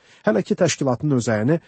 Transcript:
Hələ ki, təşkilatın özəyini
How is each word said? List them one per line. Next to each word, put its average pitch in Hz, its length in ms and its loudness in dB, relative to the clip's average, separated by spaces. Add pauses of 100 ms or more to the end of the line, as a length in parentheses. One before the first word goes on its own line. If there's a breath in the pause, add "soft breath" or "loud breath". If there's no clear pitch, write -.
(260 soft breath)
Hələ 208 160 2
ki, - 160 -4
təşkilatın 143 640 0
özəyini 117 480 0